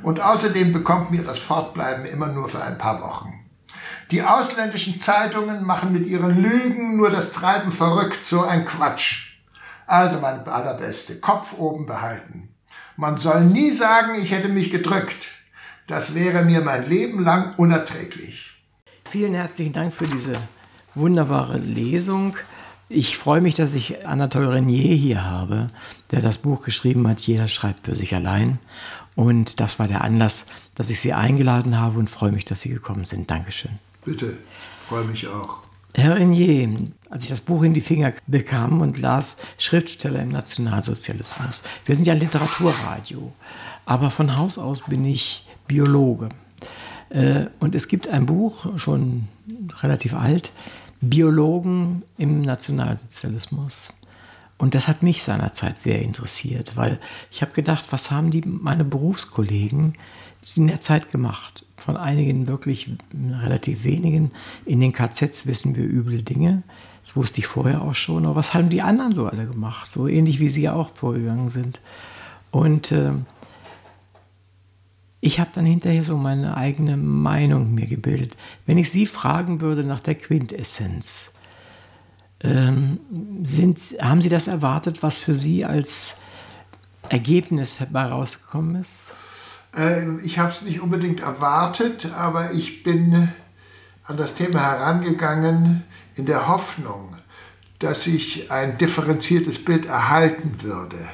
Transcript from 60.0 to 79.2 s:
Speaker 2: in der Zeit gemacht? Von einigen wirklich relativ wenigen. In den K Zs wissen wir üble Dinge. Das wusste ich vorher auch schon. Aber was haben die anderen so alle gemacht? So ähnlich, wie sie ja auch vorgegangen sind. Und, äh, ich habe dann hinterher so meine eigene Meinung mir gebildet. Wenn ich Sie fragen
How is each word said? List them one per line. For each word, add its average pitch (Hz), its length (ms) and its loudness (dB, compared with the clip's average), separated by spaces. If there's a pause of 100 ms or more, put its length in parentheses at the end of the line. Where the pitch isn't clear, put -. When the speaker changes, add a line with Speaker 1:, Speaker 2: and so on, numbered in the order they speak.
Speaker 2:
in 160 120 6
der 156 120 2
Zeit 156 300 0
gemacht? - 560 -6 (120)
Von - 200 -4
einigen 139 500 0
wirklich 135 480 -4 (460)
relativ 117 420 -2
wenigen. 156 480 2 (340)
In 123 140 2
den 127 140 4
K 117 180 0
Zs - 340 -4
wissen 131 300 -2
wir 120 80 -2
üble 117 400 -2
Dinge. 170 400 2 (400)
Das - 120 -12
wusste 123 240 -2
ich - 80 -4
vorher 135 340 0
auch 147 140 -4
schon. 160 300 -2
Aber 151 120 0
was 156 160 -2
haben 170 160 4
die 175 120 0
anderen 233 300 2
so 139 160 0
alle 110 180 -4
gemacht? 110 460 -8
So 131 160 -2
ähnlich, 160 320 4
wie 151 80 4
sie 139 140 0
ja 151 120 0
auch 156 220 -4
vorgegangen 120 540 -2
sind. 123 320 -6 (680)
Und, 156 420 2
äh, 143 200 2 (2000)
ich - 200 2
habe 170 140 0
dann 175 120 0
hinterher 165 380 4
so 156 140 -2
meine 139 380 0
eigene 143 420 0
Meinung 143 760 2
mir 110 140 0
gebildet. 127 500 -2 (280)
Wenn 160 120 4
ich 165 120 2
Sie 196 160 2
fragen 170 540 -2